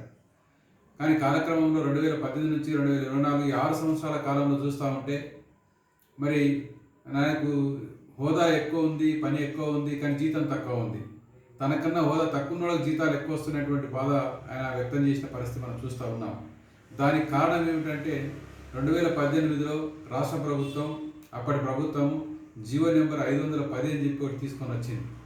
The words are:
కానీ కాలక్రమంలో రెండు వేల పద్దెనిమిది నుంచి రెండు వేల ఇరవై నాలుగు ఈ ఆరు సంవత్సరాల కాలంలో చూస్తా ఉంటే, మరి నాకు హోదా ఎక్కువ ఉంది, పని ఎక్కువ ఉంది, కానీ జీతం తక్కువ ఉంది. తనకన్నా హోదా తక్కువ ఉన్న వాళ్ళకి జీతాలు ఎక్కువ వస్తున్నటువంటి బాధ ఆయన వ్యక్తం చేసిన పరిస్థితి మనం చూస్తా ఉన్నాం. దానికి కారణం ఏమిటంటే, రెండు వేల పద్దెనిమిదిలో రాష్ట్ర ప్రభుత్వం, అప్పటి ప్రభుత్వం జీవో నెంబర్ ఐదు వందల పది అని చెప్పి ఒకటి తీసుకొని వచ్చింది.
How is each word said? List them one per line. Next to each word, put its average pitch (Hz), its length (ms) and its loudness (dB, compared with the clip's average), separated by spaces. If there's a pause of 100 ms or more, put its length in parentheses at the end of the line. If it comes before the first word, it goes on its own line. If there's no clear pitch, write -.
(1000)
కానీ 156 200 4
కాలక్రమంలో 156 640 4
రెండు 143 160 2
వేల 156 160 2
పద్దెనిమిది 151 420 0
నుంచి 151 200 0
రెండు 139 140 4
వేల 135 100 2
ఇరవై 135 200 0
నాలుగు 143 260 2
ఈ 135 40 0
ఆరు 127 220 2
సంవత్సరాల 156 440 0
కాలంలో 143 480 0
చూస్తా 139 200 -2
ఉంటే, 135 540 -4 (800)
మరి 143 500 2 (380)
నాకు 143 720 0 (400)
హోదా 160 280 4
ఎక్కువ 156 320 2
ఉంది, 156 420 2
పని 147 220 0
ఎక్కువ 147 260 -4
ఉంది, 147 300 -2
కానీ 143 180 0
జీతం 151 260 0
తక్కువ 131 320 -2
ఉంది. 117 280 -4 (580)
తనకన్నా 165 400 2
హోదా 151 380 2
తక్కువ 151 180 -4
ఉన్న 170 100 0
వాళ్ళకి 156 240 2
జీతాలు 156 180 2
ఎక్కువ 147 260 -2
వస్తున్నటువంటి 143 520 -2
బాధ 135 260 0 (380)
ఆయన 131 280 -4
వ్యక్తం 139 280 2
చేసిన - 200 0
పరిస్థితి 123 380 -6
మనం 120 200 -8
చూస్తా 127 200 -8
ఉన్నాం. 110 440 -6 (500)
దానికి 151 260 4
కారణం 165 440 2
ఏమిటంటే, 147 640 -2 (420)
రెండు 143 160 2
వేల 170 160 4
పద్దెనిమిదిలో 151 840 2 (200)
రాష్ట్ర 143 260 -2
ప్రభుత్వం, 143 760 -4 (220)
అప్పటి 139 240 -2
ప్రభుత్వం 143 800 0 (200)
జీవో 139 340 2
నెంబర్ 147 380 4
ఐదు 139 140 2
వందల 151 180 0
పది 143 300 -2
అని 143 140 0
చెప్పి 139 200 0
ఒకటి 123 120 -4
తీసుకొని 135 340 -6
వచ్చింది. 117 360 -4 (180)